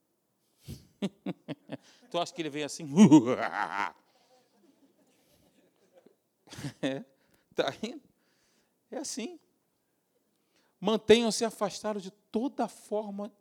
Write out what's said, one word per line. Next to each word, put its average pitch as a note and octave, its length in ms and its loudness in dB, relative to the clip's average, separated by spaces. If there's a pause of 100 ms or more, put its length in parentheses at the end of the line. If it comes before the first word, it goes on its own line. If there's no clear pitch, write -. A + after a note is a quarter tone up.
(640)
<laughs> - 1160 -12 (300)
Tu E3+ 80 -6
acha E3+ 160 -4
que E3+ 80 -12
ele D#3 80 -6
vem D3 140 -8
assim? C#3+ 240 -10
<laughs> G#2 1160 4 (2750)
É, C3+ 220 -6 (520)
tá C3+ 140 0
rindo? B3+ 320 -10 (920)
É A3 60 -10
assim. D#4 420 -10 (1400)
"Mantenham-se A3 640 4
afastados G#3+ 600 -4
de F#3 80 -14
toda A#3 560 -4
forma G#3 720 -8